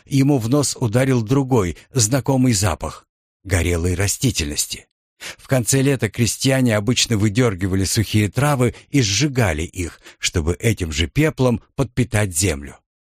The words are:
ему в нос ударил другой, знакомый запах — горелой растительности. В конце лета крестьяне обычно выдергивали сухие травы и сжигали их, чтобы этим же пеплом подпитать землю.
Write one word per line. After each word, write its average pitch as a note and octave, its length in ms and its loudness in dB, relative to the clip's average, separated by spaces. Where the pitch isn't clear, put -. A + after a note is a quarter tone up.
ему C#3 320 2
в A2+ 100 -6
нос C#3 300 0
ударил B2+ 440 0
другой, B2+ 540 0
знакомый B2+ 600 2
запах — F2+ 540 -4
горелой F2 500 0
растительности. F2 920 -2
В - 80 -20
конце C3 360 0
лета C3 280 0
крестьяне B2 680 0
обычно A2 400 0
выдергивали G2 680 2
сухие G#2 460 0
травы B2+ 440 0
и C#3 120 2
сжигали G#2 600 0
их, F2 380 -8
чтобы E2+ 360 -2
этим F#2+ 380 -2
же D#2+ 140 -2
пеплом C3 560 0
подпитать G#2+ 600 -2
землю. C#2+ 420 -4